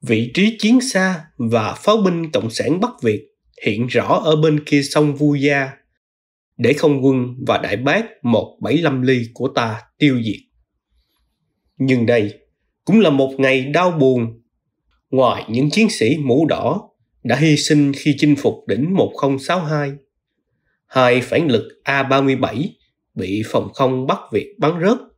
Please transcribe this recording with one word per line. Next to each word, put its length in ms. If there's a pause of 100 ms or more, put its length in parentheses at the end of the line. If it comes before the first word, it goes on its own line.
Vị 320
trí 240
chiến 220
xa 440 (120)
và 380
pháo 220
binh 340
Cộng 200
sản 300
Bắc 220
Việt 260 (360)
hiện 220
rõ 380
ở 120
bên 280
kia 180
sông 340
Vu 180
Gia, 360 (880)
để 160
không 320
quân 300 (120)
và 120
đại 180
bác 280 (180)
một 380
bảy 160
lăm 260
ly 320
của 140
ta 340 (160)
tiêu 240
diệt. 180 (1400)
Nhưng 280
đây 320 (460)
cũng 160
là 100
một 280
ngày 260
đau 260
buồn. 520 (680)
Ngoài 380
những 220
chiến 200
sĩ 260
mũ 300
đỏ 420 (340)
đã 140
hy 200
sinh 360
khi 260
chinh 180
phục 180 (120)
đỉnh 280
một 220
không 220
sáu 260
hai, 280 (960)
hai 340
phản 260
lực 360
A 200
ba 180
mươi 160
bảy 400 (380)
bị 320
phòng 280
không 320
Bắc 140 (120)
Việt 260
bắn 140 (100)
rớt. 160 (200)